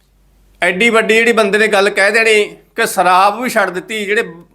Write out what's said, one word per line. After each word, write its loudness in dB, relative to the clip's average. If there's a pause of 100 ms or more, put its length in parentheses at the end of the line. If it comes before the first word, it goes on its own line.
(640)
ਐਡੀ 2
ਵੱਡੀ 2
ਜਿਹੜੀ 2
ਬੰਦੇ 0
ਨੇ 2
ਗੱਲ 0
ਕਹਿ 0
ਦੇਣੀ 0 (200)
ਕਿ -2
ਸ਼ਰਾਬ 2
ਵੀ -4
ਛੱਡ 0
ਦਿੱਤੀ, -8
ਜਿਹੜੇ -4 (200)